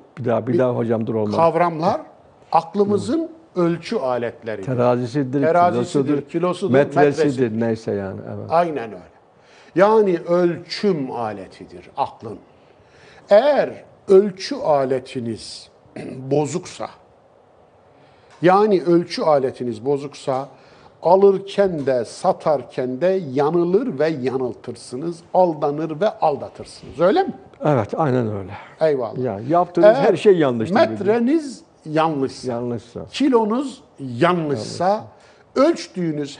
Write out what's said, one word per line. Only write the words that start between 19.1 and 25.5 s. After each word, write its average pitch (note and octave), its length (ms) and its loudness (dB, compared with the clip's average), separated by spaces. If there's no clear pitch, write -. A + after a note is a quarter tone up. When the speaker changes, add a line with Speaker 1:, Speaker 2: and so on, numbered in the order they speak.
Speaker 2:
aletiniz B2+ 640 0
bozuksa, C#3 640 -4
alırken F#3+ 840 2
de B2+ 180 0
satarken C#3 960 -4
de E3+ 60 0
yanılır E3+ 680 0
ve D3+ 100 2
yanıltırsınız, C3 1120 -6
aldanır D#3 680 0